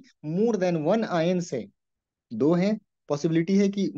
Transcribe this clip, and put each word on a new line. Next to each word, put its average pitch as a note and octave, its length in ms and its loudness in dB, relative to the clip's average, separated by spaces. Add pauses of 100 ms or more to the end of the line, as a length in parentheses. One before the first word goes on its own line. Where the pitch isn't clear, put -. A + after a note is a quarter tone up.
(260)
more G#3 280 0
than F3+ 320 0
one G#3+ 180 2 (100)
ions E3+ 400 0
है, A2 100 -4 (680)
दो B2+ 220 2
हैं, G3+ 240 0 (300)
पॉसिबिलिटी E3 500 0
है G3+ 100 4
कि G3 300 -2